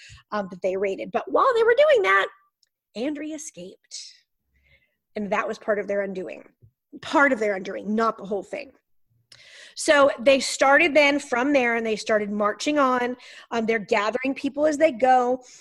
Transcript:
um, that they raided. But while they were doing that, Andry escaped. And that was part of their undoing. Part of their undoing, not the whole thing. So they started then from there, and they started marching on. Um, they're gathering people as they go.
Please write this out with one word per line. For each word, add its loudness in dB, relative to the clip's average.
um, -6
that -14
they -2
raided. -6
But -6
while 2
they 2
were 4
doing 4
that, 2
Andry -6
escaped. -16
And -6
that -2
was -8
part -2
of -8
their -2
undoing. -10
Part 2
of -2
their -2
undoing, -8
not 0
the -16
whole -6
thing. -12
So 6
they 4
started 2
then 4
from -2
there, 2
and -4
they -2
started -2
marching -2
on. 0
Um, -2
they're 0
gathering -2
people -4
as 0
they 4
go. 2